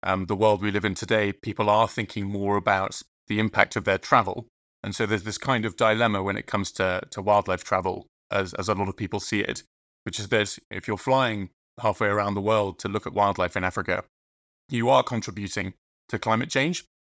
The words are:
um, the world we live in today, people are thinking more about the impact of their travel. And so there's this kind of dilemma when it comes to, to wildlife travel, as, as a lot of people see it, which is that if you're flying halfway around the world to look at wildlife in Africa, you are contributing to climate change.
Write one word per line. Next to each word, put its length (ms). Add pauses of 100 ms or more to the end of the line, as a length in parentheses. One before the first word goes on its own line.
um, 240
the 100
world 260
we 100
live 120
in 120
today, 360
people 380
are 180
thinking 380
more 320
about 440 (260)
the 120
impact 380
of 80
their 120
travel. 500 (360)
And 100
so 120
there's 180
this 140
kind 260
of 140
dilemma 440
when 140
it 100
comes 280
to, 380
to 100
wildlife 420
travel, 440 (220)
as, 260
as 120
a 60
lot 160
of 80
people 240
see 180
it, 240 (400)
which 160
is 80
that 300 (120)
if 160
you're 120
flying 540 (280)
halfway 300
around 240
the 80
world 380
to 100
look 180
at 60
wildlife 420
in 80
Africa, 400 (640)
you 220
are 120
contributing 720 (340)
to 100
climate 300
change. 340 (240)